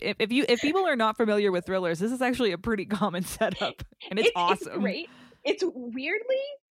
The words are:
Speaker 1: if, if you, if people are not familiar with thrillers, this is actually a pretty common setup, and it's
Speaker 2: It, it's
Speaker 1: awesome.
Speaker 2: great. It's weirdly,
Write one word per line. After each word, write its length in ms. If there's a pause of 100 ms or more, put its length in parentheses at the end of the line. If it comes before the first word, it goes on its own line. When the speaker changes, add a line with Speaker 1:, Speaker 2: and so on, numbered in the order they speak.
Speaker 1:
if, 160
if 140
you, 160
if 120
people 280
are 80
not 200
familiar 360
with 140
thrillers, 340
this 100
is 100
actually 300
a 80
pretty 260
common 380
setup, 600 (260)
and 80
it's 80
Speaker 2:
It, 100
it's 0 (300)
Speaker 1:
awesome. 140
Speaker 2:
great. 280 (360)
It's 200
weirdly, 760 (280)